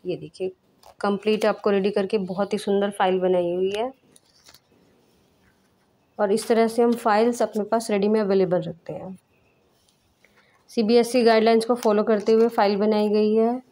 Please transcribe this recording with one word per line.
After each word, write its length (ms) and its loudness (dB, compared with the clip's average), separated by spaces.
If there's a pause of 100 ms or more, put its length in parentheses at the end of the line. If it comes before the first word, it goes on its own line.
ये 100 -6
देखिए, 360 -10 (480)
complete 460 -2
आपको 240 0
ready 220 0
करके 260 -2
बहुत 360 -4
ही 40 -4
सुंदर 320 -2
file 300 0
बनाई 360 0
हुई 220 -2
है। 160 -6 (2250)
और 120 0
इस 160 -2
तरह 200 2
से 140 -2
हम 120 4
files 480 0
अपने 220 -4
पास 280 -4
ready 160 0
में 140 2
available 400 0
रखते 320 -14
हैं। 240 -14 (1500)
सीबीएसई 540 2
guidelines 420 4
को 100 0
फॉलो 280 0
करते 280 0
हुए 160 4
file 300 0
बनाई 320 0
गई 240 2
है। 280 0 (100)